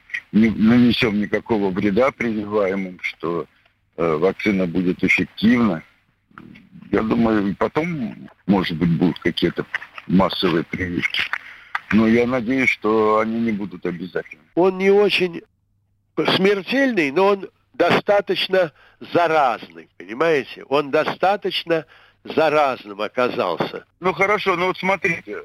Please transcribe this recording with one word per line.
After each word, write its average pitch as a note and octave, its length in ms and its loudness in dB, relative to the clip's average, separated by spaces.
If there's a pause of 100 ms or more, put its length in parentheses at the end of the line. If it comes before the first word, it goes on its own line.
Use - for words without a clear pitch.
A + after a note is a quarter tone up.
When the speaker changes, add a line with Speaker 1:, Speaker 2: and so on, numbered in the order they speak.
(320)
Speaker 1:
не A2 180 4
нанесем A2+ 680 4
никакого G#2 500 -2
вреда G#2 420 2
прививаемым, G2+ 880 -4
что, E2 440 -6 (520)
э, D#2+ 200 0
вакцина F#2 500 0
будет F2+ 360 -2
эффективна. G2 800 2 (1080)
Я G2+ 120 0
думаю, A2 460 2
и F#2+ 40 -2
потом, D3 760 -4 (180)
может F2 300 0
быть, E2+ 200 2
будут D#2+ 220 0
какие-то - 460 -2 (420)
массовые E2+ 560 2
прививки. - 580 -6 (720)
Но A2 160 4
я A#2+ 180 4
надеюсь, B2+ 440 0
что G#2+ 500 2
они A2+ 200 -2
не A2+ 120 0
будут F#2+ 340 -6
обязательны. F2 560 -8 (140)
Speaker 2:
Он F#3 220 2
не F#3+ 120 2
очень F#3 520 2 (920)
смертельный, G3+ 760 0
но F#3 160 2
он G3+ 220 -2 (240)
достаточно F3+ 960 0 (420)
заразный, A#2 720 0 (100)
понимаете? A#2 720 -2
Он C#3 220 -2
достаточно E3 960 -2 (380)
заразным C3 760 0
оказался. G#2 840 -4 (140)
Speaker 1:
Ну, F3+ 140 -2
хорошо, F#3+ 420 0
ну F3+ 120 -2
вот F3+ 100 -4
смотрите, F3+ 680 -4